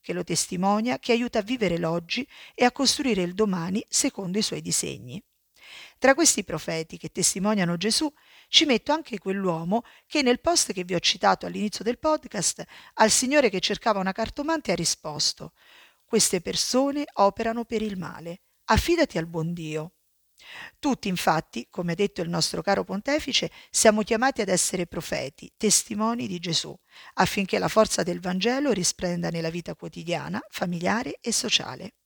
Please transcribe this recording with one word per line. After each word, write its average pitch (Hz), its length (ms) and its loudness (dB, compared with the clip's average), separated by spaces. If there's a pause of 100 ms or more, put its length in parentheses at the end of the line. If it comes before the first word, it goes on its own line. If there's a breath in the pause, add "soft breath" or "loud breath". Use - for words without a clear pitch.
che - 120 -10
lo 175 120 -4
testimonia, 202 720 0
che - 140 0
aiuta 233 260 0
a 214 40 0
vivere 202 360 -2
l'oggi 170 480 -4 (280 loud breath)
e 247 100 2
a 247 80 4
costruire 254 500 0
il 180 120 -4
domani 190 540 0
secondo 196 480 -2
i 214 60 0
suoi 156 180 -4
disegni." 139 640 -6 (760 loud breath)
Tra 269 160 6
questi 269 300 2
profeti 160 520 -6
che 165 140 -10
testimoniano 190 680 0
Gesù 226 360 0 (340 soft breath)
ci - 200 4
metto 269 260 2
anche 277 260 -4
quell'uomo 190 640 -2 (240 loud breath)
che 302 160 0
nel 247 180 4
post 330 320 2
che 185 120 -6
vi 180 100 -4
ho 170 60 2
citato 190 440 2
all'inizio 190 380 -4
del 240 160 -2
podcast 302 640 -2 (300 loud breath)
al 220 160 8
signore 254 400 4
che 190 80 -2
cercava 208 400 0
una 190 140 -2
cartomante 294 580 -4
ha 180 60 2
risposto: - 760 -4 (500 soft breath)
"Queste - 360 2
persone 269 640 0 (100)
operano 226 500 0
per 214 180 -4
il 208 160 -6
male, 170 440 -12 (240)
affidati 320 520 4
al 165 80 -2
buon 165 260 -4
Dio." 156 420 -6 (840 loud breath)
Tutti, 254 300 0
infatti, 175 600 0
come 170 240 -4
ha 165 40 -4
detto 202 260 -2
il 165 60 -4
nostro 170 340 -2
caro 196 220 0
pontefice, 277 680 -2 (180 loud breath)
siamo 214 340 4
chiamati 233 400 0
ad 190 60 -4
essere 180 380 0
profeti, - 680 -8
testimoni 220 720 0
di 180 100 -6
Gesù, 165 400 -4 (360 loud breath)
affinché 202 440 2
la 180 100 2
forza 208 360 4
del 180 160 -2
Vangelo 214 500 2
risplenda 175 600 0
nella 165 200 -2
vita 170 240 -6
quotidiana, 165 760 -6
familiare 190 720 -2
e 233 120 -4
sociale. - 640 -2 (120)